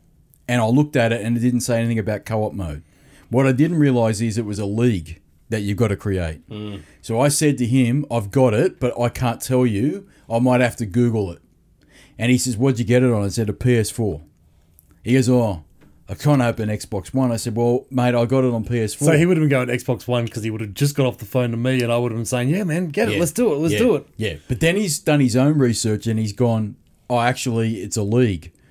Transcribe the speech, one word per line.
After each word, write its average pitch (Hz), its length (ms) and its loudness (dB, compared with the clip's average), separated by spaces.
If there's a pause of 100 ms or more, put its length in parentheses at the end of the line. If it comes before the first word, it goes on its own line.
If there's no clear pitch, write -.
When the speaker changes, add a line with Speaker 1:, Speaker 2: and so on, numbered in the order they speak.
(480)
Speaker 1:
and 123 120 0
I 110 60 2
looked 143 300 2
at 113 160 2
it 113 120 -4
and 117 120 0
it 117 40 -2
didn't 123 200 0
say 120 180 0
anything 117 200 -2
about 104 260 -4
co-op 107 280 -4
mode. 78 300 -8 (460)
What 131 180 2
I 135 60 4
didn't 160 260 2
realise 120 420 2
is 113 180 -2
it 117 60 -4
was 104 140 -6
a 107 80 -4
league 101 540 -2 (300)
that 110 120 -2
you've 98 140 -4
got 110 120 0
to 98 80 0
create. 90 520 -4
Speaker 2:
Mm. 104 320 -12 (200)
Speaker 1:
So 113 200 -4
I 143 80 4
said 143 300 0
to 123 80 0
him, 127 440 2
"I've 113 220 -4
got 127 220 4
it, 127 260 0
but 123 200 -2
I 120 80 2
can't 117 320 -4
tell 127 260 0
you. 127 400 -2 (220)
I 113 120 -2
might 123 200 4
have 120 160 0
to 117 100 -6
Google 110 440 0
it." 85 80 -14 (800)
And 117 140 0
he 123 60 4
says, 123 180 -4
"What'd 123 240 0
you 120 40 -2
get 120 200 4
it 127 80 2
on?" 104 120 0
I 101 40 -2
said, 107 200 -2
"A 104 40 -4
P 123 240 0
S 110 140 0
four." 95 320 -4 (800)
He 117 120 0
goes, 131 140 4
"Oh, 113 360 0 (440)
I 92 60 -8
can't 143 280 2
open 113 260 0
Xbox 107 460 -6
One." 131 180 0
I 117 40 -2
said, 110 200 -6
"Well, 120 340 0
mate, 123 240 2
I 120 120 2
got 131 180 2
it 127 80 2
on 113 120 -2
P 120 160 -2
S 110 140 -2
four." 143 120 -2
Speaker 3:
So 160 100 6
he 165 100 4
would 180 100 4
have 156 60 2
been 151 60 2
going 127 200 0
Xbox 123 400 -4
One 120 200 0
'cause 113 160 -8
he 110 60 -2
would 107 100 -6
have 107 140 -8
just 143 220 0
got 135 100 2
off 123 120 -2
the - 60 -12
phone 123 280 -2
to 117 40 -4
me 127 260 0
and 117 100 0
I 117 60 2
would 120 140 -2
have 110 60 -4
been 117 80 -4
saying, 123 220 -2
"Yeah, 185 160 0
man, 170 240 -2
get 208 200 -2
it. - 60 -2
Speaker 1:
Yeah. 156 60 0
Speaker 3:
Let's 170 120 0
do 233 200 0
it. 143 60 0
Let's 165 160 0
Speaker 1:
Yeah. 214 40 0
Speaker 3:
do 226 180 4
it." - 100 -6 (100)
Speaker 1:
Yeah. 104 180 -4 (140)
But 120 120 -4
then 165 160 2
he's 202 240 -2
done 147 200 2
his 123 160 2
own 143 220 4
research 110 480 0
and 110 120 0
he's 107 140 -2
gone, 110 420 0 (340)
"Oh, 123 120 0
actually, 113 600 -2
it's 95 160 -8
a 110 60 -2
league. 104 500 0 (180)